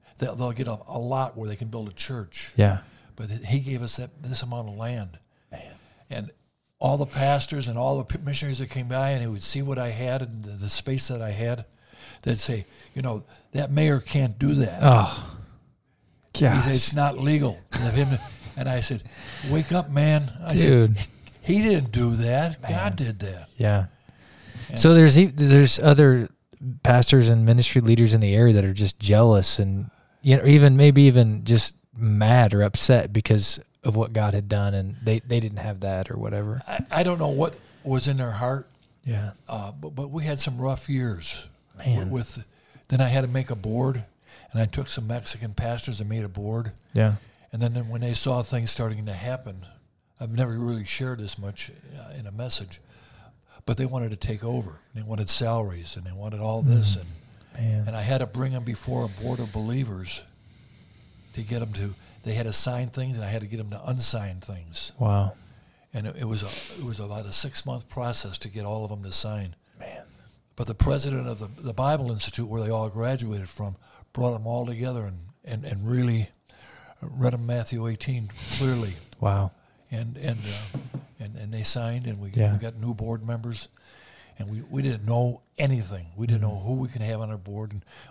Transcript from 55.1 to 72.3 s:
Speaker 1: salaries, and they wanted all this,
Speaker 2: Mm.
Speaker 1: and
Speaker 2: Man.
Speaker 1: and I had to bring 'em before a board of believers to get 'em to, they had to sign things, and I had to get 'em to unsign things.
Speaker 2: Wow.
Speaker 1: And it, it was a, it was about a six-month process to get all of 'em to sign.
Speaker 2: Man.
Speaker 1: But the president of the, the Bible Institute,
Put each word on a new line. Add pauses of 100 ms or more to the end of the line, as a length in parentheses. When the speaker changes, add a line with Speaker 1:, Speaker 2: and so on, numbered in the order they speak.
Speaker 1:
salaries,
and
they
wanted
all
this,
Speaker 2:
Mm.
Speaker 1:
and (600)
Speaker 2:
Man.
Speaker 1:
and
I
had
to
bring
'em
before
a
board
of
believers (1120)
to
get
'em
to, (300)
they
had
to
sign
things,
and
I
had
to
get
'em
to
unsign
things.
Speaker 2:
Wow. (600)
Speaker 1:
And
it,
it
was
a, (300)
it
was
about
a
six-month
process
to
get
all
of
'em
to
sign. (240)
Speaker 2:
Man. (540)
Speaker 1:
But
the
president
of
the, (140)
the
Bible
Institute,